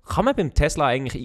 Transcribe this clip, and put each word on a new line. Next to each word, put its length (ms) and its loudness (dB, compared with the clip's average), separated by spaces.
kann 180 0
man 100 2
beim 180 -2
Tesla 340 2
eigentlich 380 -2